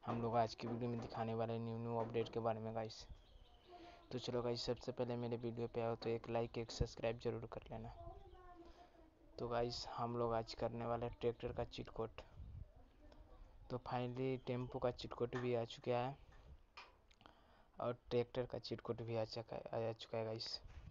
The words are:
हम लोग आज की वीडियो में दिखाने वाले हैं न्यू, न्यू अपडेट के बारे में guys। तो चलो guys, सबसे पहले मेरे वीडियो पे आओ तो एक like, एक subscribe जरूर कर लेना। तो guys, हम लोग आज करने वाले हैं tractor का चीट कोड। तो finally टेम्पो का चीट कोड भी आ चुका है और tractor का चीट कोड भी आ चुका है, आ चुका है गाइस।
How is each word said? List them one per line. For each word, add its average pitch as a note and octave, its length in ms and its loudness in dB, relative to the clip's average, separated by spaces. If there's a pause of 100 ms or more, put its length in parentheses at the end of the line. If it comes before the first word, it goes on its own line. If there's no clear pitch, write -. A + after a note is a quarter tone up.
हम A#2 160 0
लोग A#2 160 4
आज A2+ 180 6
की A#2 120 -4
वीडियो A#2+ 220 0
में A#2+ 100 2
दिखाने A2+ 340 0
वाले A2+ 200 2
हैं A2+ 60 2
न्यू, A#2 180 -2
न्यू A#2 200 0
अपडेट A2+ 360 2
के A#2 60 2
बारे A2+ 200 4
में A2 160 -2
guys। A2+ 300 -4 (1040)
तो B2+ 80 -2
चलो A#2+ 220 0
guys, A#2+ 240 0
सबसे B2 260 0
पहले A#2+ 240 0
मेरे A#2+ 220 0
वीडियो A#2 300 0
पे A#2+ 140 0
आओ A2+ 140 4
तो A#2 140 0
एक A#2 200 0
like, A#2 280 2
एक A#2 140 -2
subscribe A#2 480 2
जरूर A#2 340 0
कर C3 80 -6 (100)
लेना। A2+ 220 -6 (1500)
तो A#2+ 80 0
guys, A#2+ 380 2 (100)
हम A#2+ 220 2
लोग A#2+ 160 6
आज A2+ 200 2
करने A#2 320 0
वाले A#2 200 2
हैं A#2+ 160 -2
tractor A#2+ 320 2
का A#2+ 120 2
चीट - 240 -6
कोड। - 320 -2 (1500)
तो B2 80 0 (100)
finally B2+ 500 2 (100)
टेम्पो B2 320 0
का B2 120 6
चीट - 220 -6
कोड B2 240 0
भी B2 180 4
आ A#2 100 4
चुका B2 320 2
है C3 180 2 (1600)
और A#2+ 180 0 (120)
tractor B2 360 4
का A#2+ 140 -2
चीट - 220 -4
कोड A#2 200 0
भी A#2 160 0
आ A2 80 4
चुका - 300 -4
है, A2+ 340 0
आ A#2 40 0
चुका - 240 -4
है A2+ 80 2
गाइस। A2 300 -2 (360)